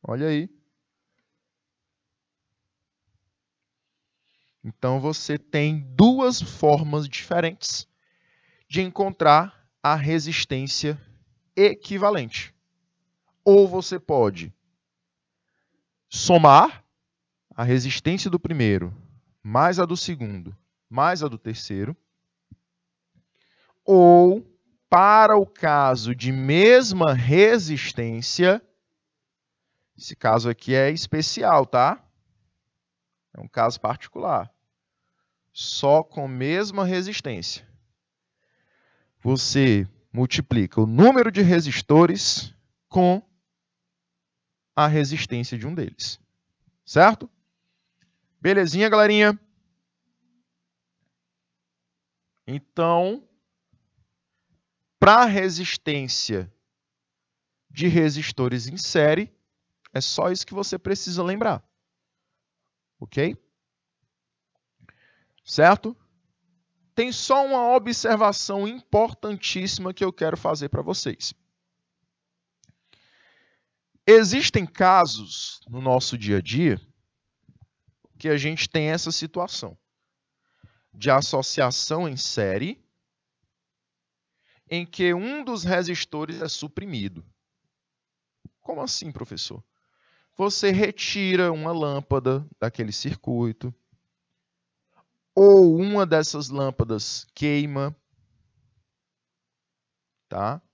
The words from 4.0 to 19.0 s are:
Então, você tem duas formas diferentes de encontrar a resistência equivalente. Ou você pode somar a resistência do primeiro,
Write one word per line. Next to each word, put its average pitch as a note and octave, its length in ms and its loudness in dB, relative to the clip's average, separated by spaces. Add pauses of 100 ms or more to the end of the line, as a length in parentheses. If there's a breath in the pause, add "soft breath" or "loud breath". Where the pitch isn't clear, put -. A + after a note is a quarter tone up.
Então, B2+ 380 -6
você D3 360 -6
tem D3+ 440 -4 (160)
duas B3 440 4
formas D3 680 -2
diferentes - 760 -6 (840)
de D#3+ 120 -4
encontrar F#3 840 0 (160)
a D3 120 2
resistência D3 1040 -4 (560)
equivalente. G3 1000 -2 (880)
Ou G3+ 240 8
você F3+ 320 -6
pode G2+ 540 -2 (1500)
somar E3 800 4 (680)
a A#2+ 120 -6
resistência C3 680 -4
do F3 80 -2
primeiro, G#2 560 -2 (480)